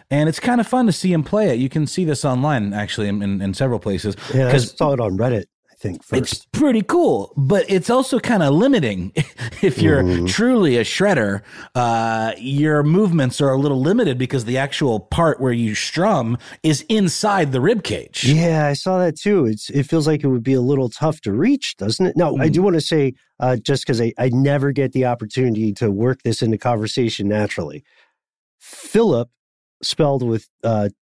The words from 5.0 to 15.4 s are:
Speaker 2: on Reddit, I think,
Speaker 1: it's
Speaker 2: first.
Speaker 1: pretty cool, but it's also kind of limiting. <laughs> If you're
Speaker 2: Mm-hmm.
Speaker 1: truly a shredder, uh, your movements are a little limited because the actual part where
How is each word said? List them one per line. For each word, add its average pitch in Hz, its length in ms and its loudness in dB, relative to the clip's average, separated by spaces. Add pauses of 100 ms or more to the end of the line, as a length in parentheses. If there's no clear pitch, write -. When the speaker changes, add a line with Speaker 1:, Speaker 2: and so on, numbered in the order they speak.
Speaker 2:
on 95 160 -2
Reddit, 113 260 0 (280)
I - 60 -20
think, 92 200 -8 (160)
Speaker 1:
it's 131 180 -2
Speaker 2:
first. - 220 -12
Speaker 1:
pretty 233 280 2
cool, 185 540 0
but 143 340 2
it's 190 200 0
also 254 280 2
kind 220 260 0
of 139 100 4
limiting. 147 640 2
<laughs> 156 60 2 (380)
If 190 200 2
you're 151 220 4
Speaker 2:
Mm-hmm. 87 240 2
Speaker 1:
truly 190 500 2
a 113 60 2
shredder, 113 580 0 (320)
uh, 113 640 0
your 143 460 0
movements 160 580 2
are 139 100 2
a 131 60 2
little 139 240 0
limited 170 360 2
because 127 280 -4
the 123 140 -4
actual 135 400 -2
part 165 400 0
where 127 140 0